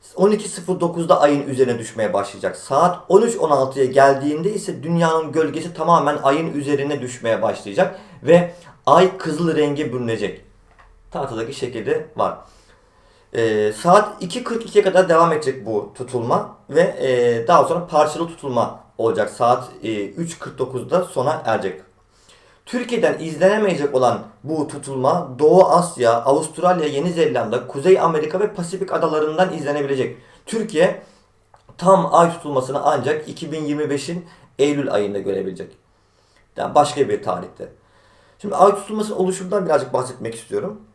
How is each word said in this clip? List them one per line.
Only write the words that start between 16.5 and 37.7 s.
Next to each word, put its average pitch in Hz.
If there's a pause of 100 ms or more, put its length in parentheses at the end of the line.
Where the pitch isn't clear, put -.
ve, 143
e, 120
daha 160
sonra 170
parçalı 156
tutulma 123 (180)
olacak. 107
Saat, 120 (140)
e, 104
üç -
kırk -
dokuzda 127
sona 127
erecek. 95 (880)
Türkiye'den 208
izlenemeyecek 165
olan 127 (220)
bu 147
tutulma 139
Doğu 165
Asya, 135
Avustralya, 160
Yeni 143
Zelanda, 127
Kuzey 175
Amerika 160
ve 208
Pasifik 180
adalarından 156
izlenebilecek. 139 (300)
Türkiye 190 (760)
tam 180
ay 170
tutulmasını 143
ancak 147
iki 151
bin 156
yirmi 147
beşin 170 (320)
Eylül 143
ayında 101
görebilecek. 92 (800)
Yani -
başka 143
bir 104
tarihte. - (680)